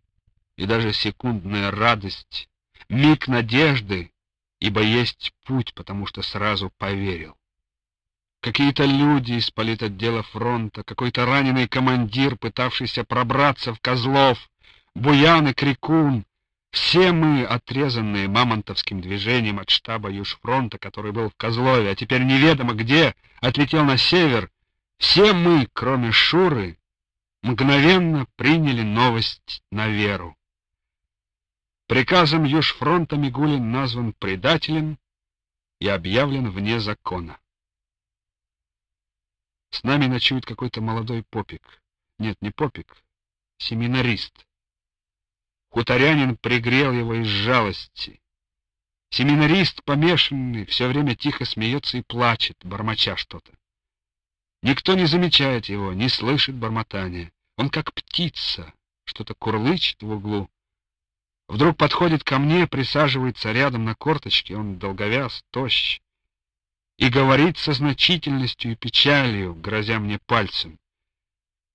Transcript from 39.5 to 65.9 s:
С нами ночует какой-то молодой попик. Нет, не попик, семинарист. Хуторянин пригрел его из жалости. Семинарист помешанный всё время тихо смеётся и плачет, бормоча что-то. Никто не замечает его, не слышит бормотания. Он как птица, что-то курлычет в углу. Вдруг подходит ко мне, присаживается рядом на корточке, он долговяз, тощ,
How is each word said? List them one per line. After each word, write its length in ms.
С 140
нами 220
ночует 380
какой-то 360
молодой 420
попик. 580
Нет, 240
не 80
попик, 500
семинарист. 880
Хуторянин 680
пригрел 560
его 220
из 140
жалости. 920
Семинарист 720
помешанный 840
всё 220
время 260
тихо 300
смеётся 540
и 40
плачет, 640
бормоча 520
что-то. 360
Никто 360
не 100
замечает 600
его, 260
не 160
слышит 480
бормотания. 760
Он 140
как 240
птица, 800
что-то 300
курлычет 680
в 80
углу. 400
Вдруг 300
подходит 480
ко 160
мне, 260
присаживается 840
рядом 320
на 100
корточке, 600
он 240
долговяз, 720
тощ, 480